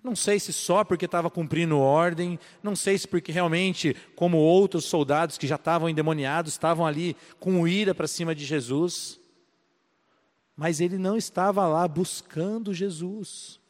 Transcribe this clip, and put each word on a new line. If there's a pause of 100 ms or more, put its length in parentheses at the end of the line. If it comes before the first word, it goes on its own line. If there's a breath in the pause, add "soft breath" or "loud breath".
Não
sei
se
só
porque
tava
cumprindo
ordem, (240 loud breath)
não
sei
se
porque
realmente, (200 loud breath)
como
outros
soldados
que
já
estavam
endemoniados,
estavam
ali (220 loud breath)
com
ira
pra
cima
de
Jesus. (1400)
Mas
ele
não
estava
lá
buscando
Jesus. (100)